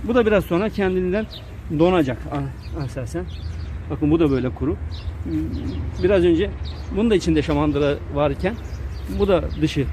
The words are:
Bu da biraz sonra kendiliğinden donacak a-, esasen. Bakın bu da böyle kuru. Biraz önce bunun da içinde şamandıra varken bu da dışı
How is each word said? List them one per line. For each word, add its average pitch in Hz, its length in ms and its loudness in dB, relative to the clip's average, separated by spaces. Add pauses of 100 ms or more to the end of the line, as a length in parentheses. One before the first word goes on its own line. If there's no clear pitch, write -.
Bu 240 120 0
da 240 100 6
biraz 208 200 4
sonra 190 240 0
kendiliğinden 185 560 0 (540)
donacak 160 380 4 (140)
a-, 139 540 -6
esasen. 139 400 -6 (640)
Bakın 147 220 2
bu 165 80 4
da 151 120 6
böyle 127 180 2
kuru. 143 280 -2 (1300)
Biraz 185 200 4
önce 175 260 4 (460)
bunun 220 140 2
da 214 60 6
içinde 165 260 4
şamandıra 143 560 2 (160)
varken 147 420 0 (640)
bu 196 80 4
da 180 160 4 (180)
dışı 147 320 2